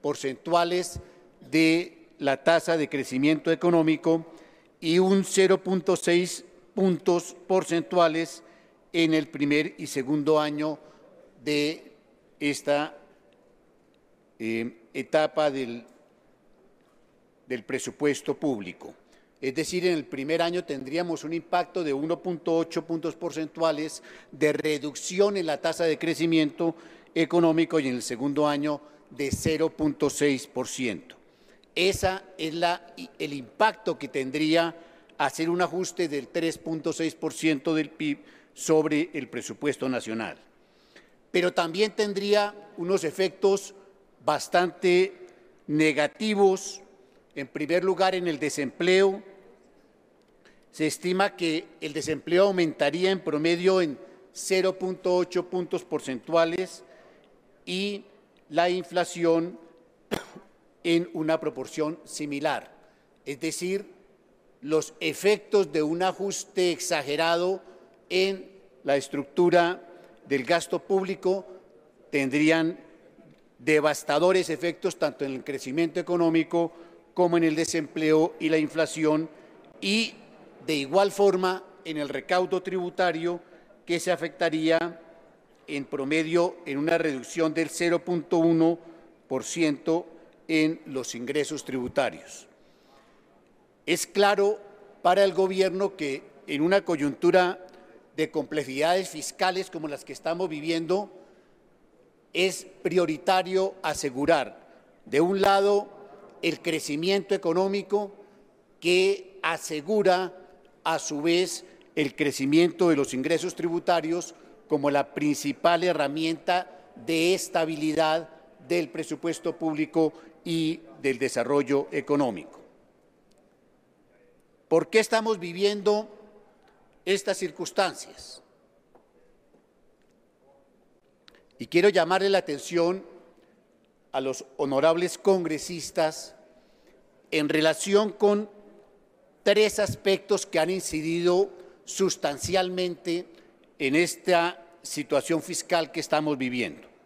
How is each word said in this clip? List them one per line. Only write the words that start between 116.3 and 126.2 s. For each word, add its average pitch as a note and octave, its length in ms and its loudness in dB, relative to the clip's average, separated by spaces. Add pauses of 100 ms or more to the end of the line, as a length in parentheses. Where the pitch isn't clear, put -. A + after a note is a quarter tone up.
de E3 360 0
estabilidad D#3+ 960 -2 (400)
del E3+ 220 -2
presupuesto D#3+ 640 -6
público D#3 560 0 (320)
y E3 360 -2 (200)
del C3 180 0
desarrollo C3+ 720 0
económico. C3+ 680 -4 (2000)
¿Por D#3+ 220 2
qué A3 80 4
estamos A3 400 0
viviendo G3+ 720 0 (960)